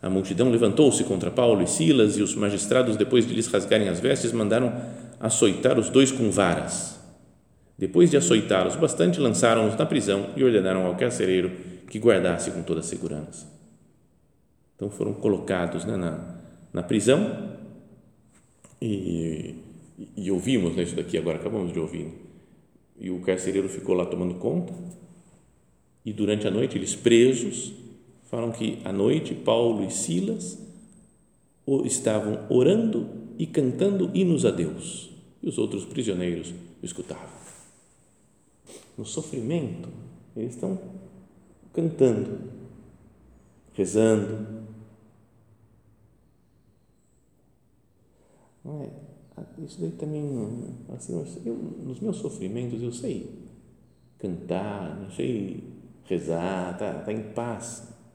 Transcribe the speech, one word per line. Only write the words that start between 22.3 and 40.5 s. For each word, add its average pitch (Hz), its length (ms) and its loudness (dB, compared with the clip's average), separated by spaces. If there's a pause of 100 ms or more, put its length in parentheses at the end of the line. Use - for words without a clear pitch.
E 92 140 -8
o 90 100 -6
carcereiro 92 480 0
ficou 92 260 -2
lá 90 120 0
tomando 87 280 -4
conta 165 380 -4 (1300)
e 110 80 -6
durante 104 340 0
a 98 60 2
noite 117 260 0
eles - 160 -4
presos 117 760 4 (520)
falam 117 280 -4
que - 320 -4
à 95 80 -4
noite 123 420 0
Paulo 113 500 2
e 92 60 -6
Silas - 680 -4 (1080)
o-, 135 180 2
estavam 107 680 0
orando 151 580 4 (280)
e 160 100 -2
cantando 170 680 0
hinos 165 300 4
a 104 80 6
Deus - 580 -6 (320)
e - 60 -4
os 131 100 -4
outros 104 260 -2
prisioneiros 90 720 -4 (260)
escutavam. - 540 -12 (1600)
No 110 80 -10
sofrimento, 131 840 -6 (480)
eles 113 180 -6